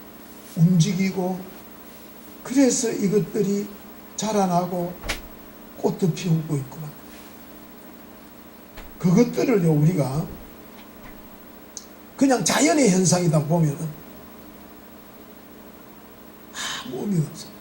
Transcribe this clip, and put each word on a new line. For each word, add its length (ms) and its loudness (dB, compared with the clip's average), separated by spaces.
움직이고, 840 2
그래서 480 2
이것들이 800 0
자라나고 760 0
꽃도 360 0
피우고 420 -2
있구나. 340 -8
그것들을요, 760 2
우리가 540 2
그냥 260 4
자연의 460 4
현상이다 560 2
보면은 420 0
아무 460 -10
의미가 280 -2
없어요. 320 -16